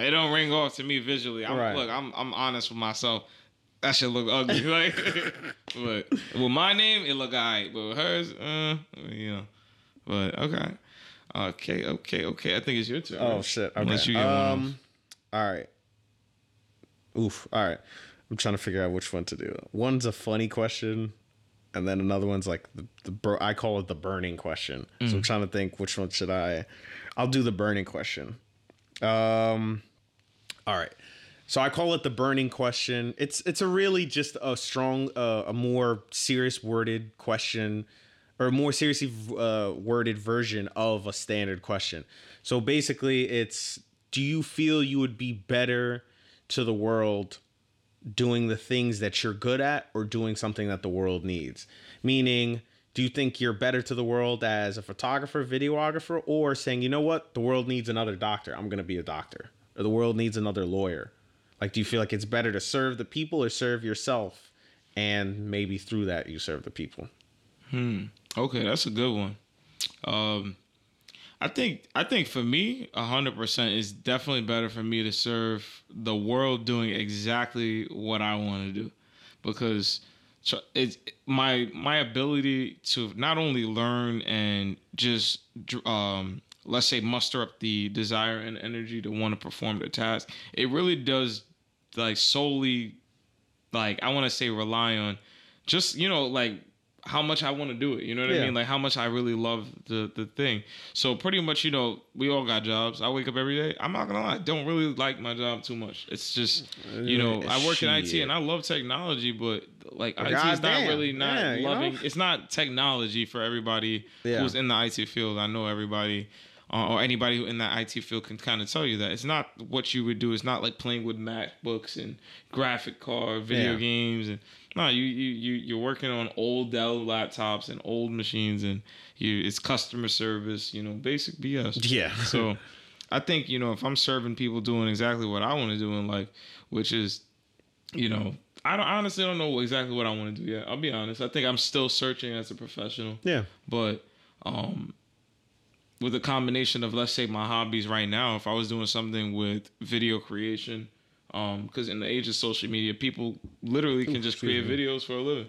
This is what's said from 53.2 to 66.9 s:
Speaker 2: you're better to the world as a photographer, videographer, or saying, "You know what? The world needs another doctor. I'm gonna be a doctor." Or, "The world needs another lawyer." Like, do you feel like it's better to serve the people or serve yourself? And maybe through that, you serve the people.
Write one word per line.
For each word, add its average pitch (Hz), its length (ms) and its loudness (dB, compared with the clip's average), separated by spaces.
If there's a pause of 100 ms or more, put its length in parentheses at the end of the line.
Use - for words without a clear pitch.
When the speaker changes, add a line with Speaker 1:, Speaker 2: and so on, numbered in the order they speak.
Speaker 2:
you're 120 120 2
better 127 280 2
to 131 140 -4
the 120 80 0
world 120 400 2
as 104 340 0
a 107 40 -10
photographer, 135 640 -2
videographer, 151 800 0
or 151 300 4
saying, 127 260 0
"You 127 80 2
know 147 120 2
what? 156 320 2
The 123 80 -2
world 123 260 4
needs 123 220 0
another 113 260 2
doctor. 101 400 -2
I'm 98 140 -4
gonna 98 140 -2
be 90 140 -2
a 85 60 -4
doctor." - 480 -8 (240)
Or, 98 80 -4
"The 107 60 2
world 117 260 4
needs 113 220 0
another 101 280 0
lawyer." 90 460 -2 (500)
Like, 104 120 -2
do 113 60 2
you 104 60 4
feel 117 140 2
like 107 140 2
it's 104 120 -2
better 117 260 2
to 98 80 0
serve 131 380 0
the 113 80 -4
people 156 380 0
or 117 60 2
serve 120 340 0
yourself? 110 680 -2 (440)
And 104 560 0
maybe 101 260 0
through 104 280 -2
that, 87 240 -2
you 80 100 -8
serve 76 240 -4
the - 80 -10
people. - 380 -10 (600)